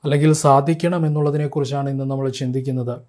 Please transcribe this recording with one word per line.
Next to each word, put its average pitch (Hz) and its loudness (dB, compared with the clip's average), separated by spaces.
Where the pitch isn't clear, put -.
അല്ലെങ്കിൽ 147 4
സാധിക്കണം 160 4
എന്നുള്ളതിനെക്കുറിച്ചാണ് 143 -2
ഇന്ന് 135 -4
നമ്മൾ 135 -2
ചിന്തിക്കുന്നത്. 127 -4